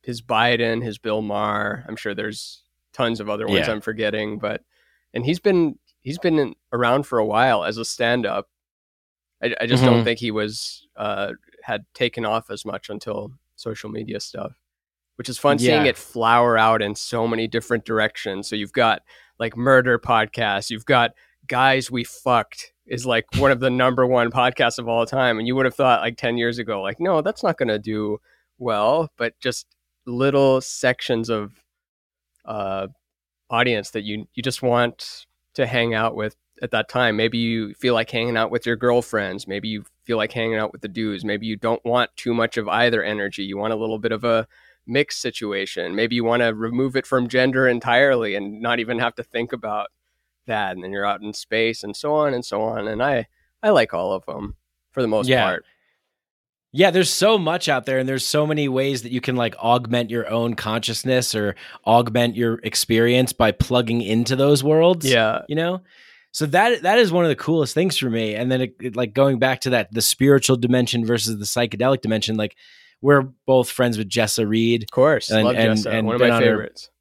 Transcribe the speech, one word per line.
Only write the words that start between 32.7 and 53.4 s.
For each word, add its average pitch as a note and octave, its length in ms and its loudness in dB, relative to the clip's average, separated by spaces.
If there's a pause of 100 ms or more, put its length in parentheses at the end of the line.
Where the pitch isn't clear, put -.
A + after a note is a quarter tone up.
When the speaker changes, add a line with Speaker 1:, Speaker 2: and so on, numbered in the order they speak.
Speaker 1:
audience A#2+ 420 0
that G#2+ 120 -6
you, G#2+ 300 -8
you A#2+ 100 -10
just B2+ 180 -6
want A#2+ 640 -2 (280)
to C3+ 120 0
hang A#2 280 -2
out A2+ 220 0
with G#2+ 200 -6 (260)
at B2 100 -8
that A2 180 -2
time. A#2+ 260 0
Maybe A2+ 220 0
you A2+ 380 -4
feel B2 180 0
like A2+ 160 0
hanging A#2 280 -4
out A2+ 140 -2
with A#2 140 -4
your A#2 100 0
girlfriends. A2+ 720 -2
Maybe G2+ 200 -6
you G#2+ 180 -8 (200)
feel A#2 120 -4
like G#2+ 140 -2
hanging A2+ 260 -4
out G#2+ 140 -4
with - 100 -20
the G#2+ 60 -12
dudes. G2+ 360 -6
Maybe G#2 220 -4
you A2 100 -6
don't A2+ 300 -4
want A#2+ 300 0
too - 180 -4
much A#2 240 0
of G#2+ 100 -4
either A2+ 360 2
energy. G2+ 400 -4
You G2 140 -8
want G#2+ 160 -2
a A2 40 -4
little A2 220 -4
bit A2 120 -2
of A2 120 -4
a A2+ 240 0 (380)
mixed - 360 -2
situation. G2+ 760 -6
Maybe A2+ 200 0
you A#2+ 80 0
wanna A#2 300 2
remove A#2+ 420 -4
it C3 100 -2
from B2 220 0
gender B2+ 400 2
entirely A#2+ 680 2
and G#2 260 -6
not A#2 180 0
even A#2 200 -4
have A#2+ 160 -2
to A#2 80 -12
think A#2+ 300 -6
about G#2 360 -6 (560)
that. G#2+ 300 -2
And F2+ 80 -14
then F#2 80 -10
you're G2+ 140 -4
out G2+ 160 -2
in G#2 120 -10
space A2+ 500 -2
and G#2 120 -10
so D3 180 -4
on D3+ 200 0
and B2 120 -4
so G#2 160 -4
on. A2 260 -4
And A2 160 -4
I, C3 240 0 (340)